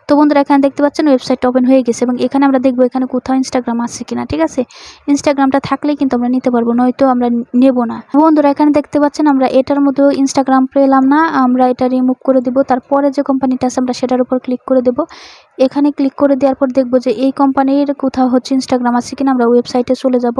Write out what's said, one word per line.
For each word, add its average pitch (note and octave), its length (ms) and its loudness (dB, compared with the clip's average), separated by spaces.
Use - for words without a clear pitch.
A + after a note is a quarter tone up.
তো D4 80 4
বন্ধুরা D4 260 4
এখানে C#4 200 2
দেখতে C#4 220 0
পাচ্ছেন D4 240 0
ওয়েবসাইটটা B3+ 420 0
ওপেন B3+ 160 0
হয়ে C4 180 4
গেছে A#3+ 220 -2
এবং B3 160 -2
এখানে C4+ 240 0
আমরা C4+ 140 2
দেখব B3 220 -2
এখানে B3+ 240 0
কোথাও B3+ 360 -4
Instagram A#3+ 420 -4
আছে A#3+ 200 -10
কিনা, A#3+ 220 -8
ঠিক D4 160 -4
আছে? D#4 200 -4
Instagram-টা C#4 520 0
থাকলেই D4 360 -4
কিন্তু C#4 220 -2
আমরা A#3+ 120 -2
নিতে B3+ 220 0
পারবো, A#3 220 0
নয়তো B3+ 340 0
আমরা B3 220 0
নেব B3 280 2
না। A3+ 200 -8
বন্ধুরা D4+ 340 4
এখানে D4 220 2
দেখতে D4 280 0
পাচ্ছেন D4 280 0
আমরা C4+ 200 2
এটার C#4 340 0
মধ্যেও C#4 300 2
Instagram C4 640 0
পেলাম C4+ 300 2
না, C#4 240 2
আমরা B3+ 400 0
এটা B3+ 200 -2
রিমুভ B3+ 360 0
করে C4 180 2
দেব। B3+ 200 -2
তারপরে C#4 500 0
যে C#4+ 120 -4
কোম্পানিটা C4 440 -2
আছে B3+ 120 -4
আমরা B3+ 140 -2
সেটার B3+ 280 -2
উপর B3+ 180 -2
ক্লিক B3+ 300 -8
করে C4 120 2
দেব। B3 160 0
এখানে C#4+ 340 0
ক্লিক C#4 220 -2
করে C#4 220 0
দেওয়ার C4 200 0
পর C#4 120 -2
দেখব B3+ 320 0
যে B3 120 -4
এই B3+ 200 -2
কোম্পানির C#4 600 0
কোথাও C4 340 -2
হচ্ছে B3+ 280 -2
Instagram B3 420 -2
আছে A#3+ 180 -6
কিনা। C4+ 160 0
আমরা B3 140 0
ওয়েবসাইটে A#3+ 500 0
চলে B3+ 240 0
যাব, A#3+ 200 -4